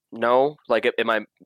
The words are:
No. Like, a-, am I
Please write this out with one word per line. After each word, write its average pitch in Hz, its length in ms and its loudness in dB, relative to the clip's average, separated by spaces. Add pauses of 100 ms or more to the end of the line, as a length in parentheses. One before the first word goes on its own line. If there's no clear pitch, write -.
(120)
No. 127 460 0 (100)
Like, 117 180 0
a-, 120 140 0
am 113 100 -2
I 110 120 0 (240)